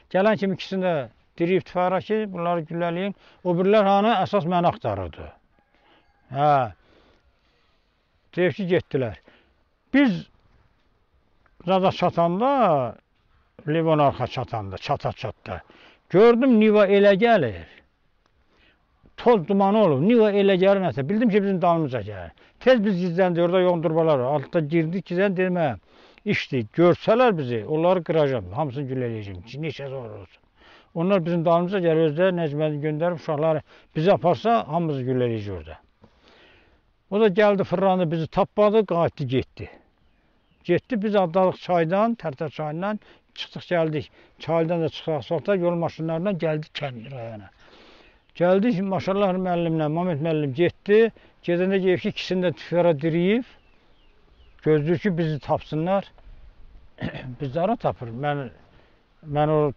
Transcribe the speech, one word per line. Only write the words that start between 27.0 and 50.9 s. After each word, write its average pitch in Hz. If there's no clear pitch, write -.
bizi, 120
onları 165
qıracağam, 135
hamısını 139
güllələyəcəm. 113
Neçə 139
zor 127
olsun." 104
Onlar 180
bizim 170
dalımıza 175
gəlir, 165
özləri 180
Nəcməni 151
göndərib 156
uşaqları 156
bizi 170
aparsa, 180
hamımızı 151
güllələyəcək 117
orada. 78
O 202
da 226
gəldi, 202
fırlandı, 180
bizi 160
tapmadı, 208
qayıtdı, 160
getdi. -
Getdi, 190
biz 208
atladıq 185
çaydan, 185
Tərtər 156
çayından 170
çıxdıq, -
gəldik. 160
Çaydan 165
da 147
çıxdıq -
asfalta, 160
yol 175
maşınlarından 165
gəldik 156
kənd 131
rayona. 113
Gəldik, 185
maşallah 190
müəllimlə, 170
Mamet 170
müəllim 151
getdi. 208